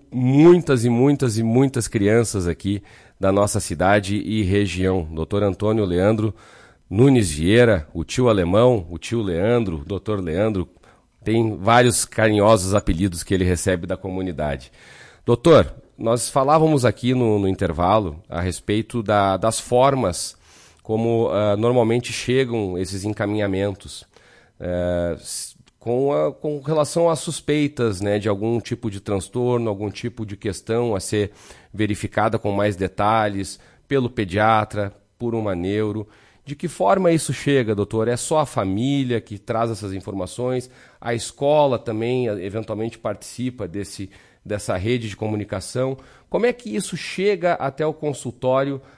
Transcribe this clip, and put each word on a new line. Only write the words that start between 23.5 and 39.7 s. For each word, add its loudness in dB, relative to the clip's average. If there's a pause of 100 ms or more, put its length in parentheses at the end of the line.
eh, -2
s-, -12 (220)
com -2
a, 0
com -8
relação 2
às 0
suspeitas, -2
né, 0
de -2
algum -2
tipo -6
de -10
transtorno, -2
algum -4
tipo -8
de -12
questão -4
a -4
ser -2 (420)
verificada -2
com -4
mais 0
detalhes -2 (260)
pelo 0
pediatra, 0 (240)
por -4
uma -2
neuro. -2 (380)
De -12
que -8
forma 2
isso 0
chega, 0
doutor? -2
É 0
só -2
a 2
família -2
que -10
traz -2
essas -8